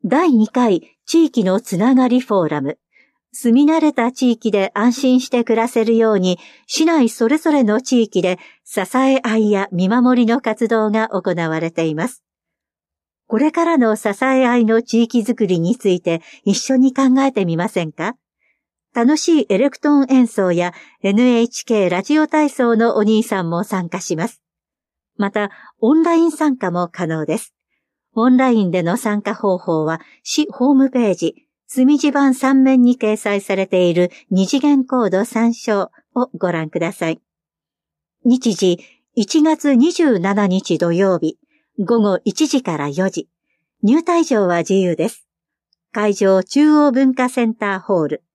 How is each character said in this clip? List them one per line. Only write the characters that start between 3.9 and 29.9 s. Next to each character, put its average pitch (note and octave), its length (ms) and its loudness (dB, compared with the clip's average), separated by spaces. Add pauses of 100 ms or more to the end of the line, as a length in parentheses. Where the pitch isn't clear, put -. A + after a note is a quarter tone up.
た A#3+ 180 -2
地 B3+ 220 0
域 A3+ 180 -4
で G3 240 -2
安 A3+ 180 2
心 B3+ 280 2
し - 80 -12
て A#3+ 160 -2
暮 A3+ 100 0
ら A3+ 140 -2
せ A#3 160 -2
る A3+ 120 0
よ A3 180 2
う G3+ 40 0
に、 F#3 220 -2 (260)
市 - 180 -2
内 D#4 240 2
そ A3+ 200 -2
れ D4+ 100 2
ぞ D#4 140 0
れ C#4 100 2
の G#3+ 180 0
地 B3 220 0
域 F#3+ 200 -2
で F3+ 180 -2 (240)
支 - 160 -6 (180)
え C4+ 240 2
合 A3 140 -2
い G#3+ 160 2
や G3 180 -2
見 F#3 180 -2
守 B3 340 2
り A3+ 40 2
の A#3+ 140 0
活 A3+ 260 -4
動 A3 240 0
が A3 200 -2
行 F#3 200 -4
わ E3 300 -4
れ E3 100 -4
て E3 160 -4
い D#3 80 -4
ま E3+ 140 -6
す。 - 160 -16 (1040)
こ A3 100 -4
れ D4+ 140 0
か E4+ 120 0
ら E4 140 0
の A3 160 2
支 A3+ 140 -6 (160)
え C4 200 2
合 A#3+ 120 0
い A#3+ 80 2
の A3+ 180 2
地 A#3 220 0
域 A3+ 160 -2
づ A3 160 -4
く G#3+ 100 -2
り F3 140 0
に F3+ 160 0
つ - 120 -4
い F3+ 120 0
て E3 200 -4 (220)
一 G3+ 140 0
緒 - 180 -4
に C4 180 4
考 C4+ 100 -2 (180)
え C4+ 100 0
て G#3 140 -2
み E3 120 -2
ま F3 120 -4
せ F3 160 -4
ん D#3 80 -10
か？ F#3+ 240 -8 (760)
楽 B3 260 2
し D#4 240 2
い - 60 -4
エ F#3+ 100 0
レ C4+ 120 2
ク - 80 -20
ト D4 120 -2
ー C#4 220 2
ン - 0 -
演 B3+ 140 4
奏 F#3+ 240 -2
や F3 240 -2 (300)
エ G3 80 0
ヌ A3 100 2
エ A#3+ 200 4
イ A#3 60 0
チ - 160 -12
ケ G#3 220 0
ー - 20 0
ラ F3+ 140 -2
ジ D4+ 160 0
オ D#4 80 2
体 D4+ 240 0
操 A#3 240 0
の A3+ 220 0
お G#3 80 0
兄 G#3+ 180 2
さ G3 200 -4
ん E3 60 -4
も E3+ 140 -4
参 F#3 260 -6
加 F#3+ 120 -10
し F3 160 -6
ま E3+ 100 -4
す。 - 160 -14 (720)
ま G3 140 -4
た、 G#3 220 -6 (260)
オ A#3+ 160 2
ン D#4+ 80 4
ラ E4 120 2
イ E4 100 4
ン E4 80 0
参 D4+ 240 -2
加 F#3 160 -6
も F3 160 -4
可 F3+ 180 -8
能 D#3+ 180 -4
で D#3 140 -4
す。 - 160 -14 (600)
オ A3+ 140 2
ン B3+ 80 4
ラ C4 140 2
イ A3 140 2
ン F3 80 -2
で F3+ 100 -2
の E3+ 140 -2
参 G#3 260 -4
加 G3+ 140 -6
方 F#3+ 220 -2
法 D#3+ 260 -2
は、 D#3+ 160 -4 (240)